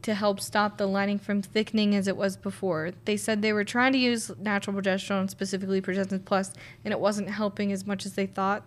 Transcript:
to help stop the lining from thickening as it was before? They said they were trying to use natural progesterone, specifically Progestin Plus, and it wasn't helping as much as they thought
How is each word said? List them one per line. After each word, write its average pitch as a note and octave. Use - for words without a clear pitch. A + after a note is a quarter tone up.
to G#3+
help G3+
stop G#3
the G3+
lining G3
from G3+
thickening G#3+
as G3
it F#3
was F#3+
before? F#3
They G#3
said G#3
they G#3+
were G#3
trying B3
to C4+
use A#3+
natural G3+
progesterone, F#3+
specifically F#3+
Progestin F#3+
Plus, F#3+
and G#3+
it E3
wasn't G3+
helping G#3
as G3
much G3+
as F#3+
they G3
thought G3